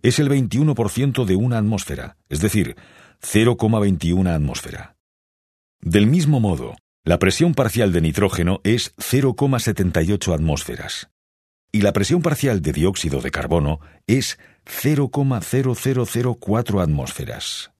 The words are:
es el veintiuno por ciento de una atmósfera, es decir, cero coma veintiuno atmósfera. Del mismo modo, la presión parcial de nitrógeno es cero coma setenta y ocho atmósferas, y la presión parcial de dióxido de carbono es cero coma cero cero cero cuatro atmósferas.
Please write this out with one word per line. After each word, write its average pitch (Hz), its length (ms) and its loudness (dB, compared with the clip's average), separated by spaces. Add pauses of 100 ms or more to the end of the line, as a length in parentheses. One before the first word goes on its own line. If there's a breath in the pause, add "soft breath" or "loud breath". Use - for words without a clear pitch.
es 135 160 4
el 143 100 2
veintiuno 139 460 2
por 104 140 0
ciento 131 360 -2
de 92 100 2
una 120 220 0
atmósfera, 101 600 -4 (120)
es 73 100 -4
decir, 95 360 0 (440 loud breath)
cero 113 380 2
coma 110 220 2
veintiuno 92 500 2
atmósfera. - 640 -4 (880)
Del 104 260 4
mismo 147 320 4
modo, 69 360 -2 (280)
la 85 160 2
presión 143 340 2
parcial 113 380 2
de 85 100 2
nitrógeno 90 640 0
es 113 340 0
cero 131 380 0
coma 135 240 0
setenta 90 420 0
y 90 100 0
ocho 95 220 -2
atmósferas, 76 760 -4 (640)
y 107 100 2
la 101 120 4
presión 139 280 2
parcial 139 400 0
de 73 120 -2
dióxido 80 480 0
de - 100 -6
carbono 76 480 0 (260 soft breath)
es 127 320 0 (280 soft breath)
cero 143 440 0
coma 135 320 -2
cero 131 340 -2
cero 127 320 0
cero 123 320 -2
cuatro 101 420 0
atmósferas. - 1000 -4